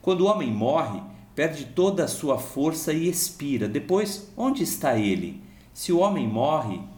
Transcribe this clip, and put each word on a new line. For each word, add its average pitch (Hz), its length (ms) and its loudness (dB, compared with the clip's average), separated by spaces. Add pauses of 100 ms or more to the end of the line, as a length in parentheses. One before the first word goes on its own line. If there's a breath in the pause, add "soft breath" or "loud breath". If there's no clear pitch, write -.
Quando 185 200 2
o 190 60 6
homem 190 220 2
morre, 110 520 0 (340 loud breath)
perde 147 300 -2
toda 175 400 2
a - 20 -4
sua 139 300 0
força 156 560 -2
e 165 160 2
expira. 139 580 -2
Depois, 185 720 -2
onde 262 260 0
está 143 340 0
ele? 90 440 0 (320 loud breath)
Se - 180 -4
o 170 80 4
homem 180 280 2
morre 113 520 0 (180)